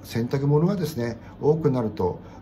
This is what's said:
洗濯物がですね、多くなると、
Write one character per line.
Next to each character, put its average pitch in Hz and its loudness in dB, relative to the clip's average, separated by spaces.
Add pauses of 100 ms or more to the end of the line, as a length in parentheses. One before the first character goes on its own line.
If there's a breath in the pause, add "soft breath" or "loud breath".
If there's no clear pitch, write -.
洗 117 -2
濯 139 0
物 151 6
が 208 2
で 175 -2
す - -6
ね、 117 -4 (220 loud breath)
多 151 6
く 156 2
な 127 2
る 107 -2
と、 90 -2 (220 loud breath)